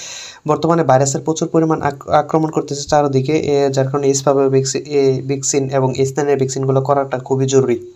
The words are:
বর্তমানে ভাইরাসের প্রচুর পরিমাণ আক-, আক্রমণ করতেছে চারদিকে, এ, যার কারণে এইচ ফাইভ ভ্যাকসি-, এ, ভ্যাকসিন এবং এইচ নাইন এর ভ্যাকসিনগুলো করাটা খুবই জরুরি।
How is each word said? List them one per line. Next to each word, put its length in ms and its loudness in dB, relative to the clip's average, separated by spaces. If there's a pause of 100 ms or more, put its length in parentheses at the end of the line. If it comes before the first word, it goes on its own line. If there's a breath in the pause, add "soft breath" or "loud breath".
(480 loud breath)
বর্তমানে 360 2
ভাইরাসের 360 2
প্রচুর 280 -4
পরিমাণ 340 0
আক-, 280 -6
আক্রমণ 400 0
করতেছে 320 -4
চারদিকে, 500 0
এ, 380 2
যার 200 0
কারণে 160 -2
এইচ 180 0
ফাইভ 120 2
ভ্যাকসি-, 500 0
এ, 360 0
ভ্যাকসিন 480 -2
এবং 280 0
এইচ 180 0
নাইন 120 0
এর 80 2
ভ্যাকসিনগুলো 440 0
করাটা 380 0
খুবই 280 -2
জরুরি। 500 2